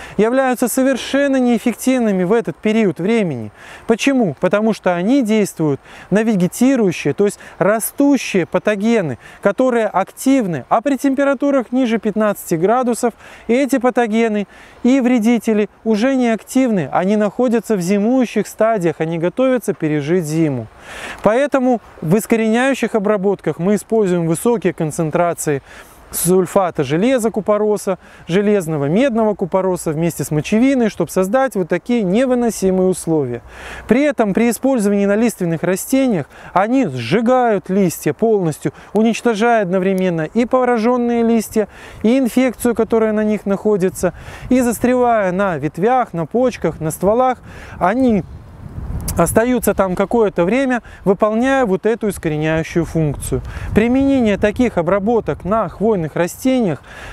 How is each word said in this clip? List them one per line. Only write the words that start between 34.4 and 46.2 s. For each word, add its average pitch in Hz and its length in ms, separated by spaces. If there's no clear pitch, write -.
использовании 208 560
на 202 80
лиственных 190 480
растениях 190 640
они 220 360
сжигают 208 800
листья 185 420
полностью, 196 600
уничтожая 226 680
одновременно 185 600
и 226 240
пораженные 240 760
листья, 220 460
и 233 160
инфекцию, 247 560
которая 226 380
на 214 100
них 214 240
находится, 190 640
и 247 140
застревая 240 680
на 185 280
ветвях, 208 540
на 170 140